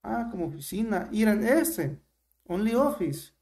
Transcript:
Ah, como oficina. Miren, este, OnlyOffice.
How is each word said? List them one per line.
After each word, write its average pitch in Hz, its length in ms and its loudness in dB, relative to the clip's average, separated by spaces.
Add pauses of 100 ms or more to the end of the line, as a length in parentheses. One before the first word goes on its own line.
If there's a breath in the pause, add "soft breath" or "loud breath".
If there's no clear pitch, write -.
Ah, 233 280 -4
como 180 160 -4
oficina. 196 640 -4
Miren, 214 360 2
este, 226 540 2 (440)
OnlyOffice. 208 960 0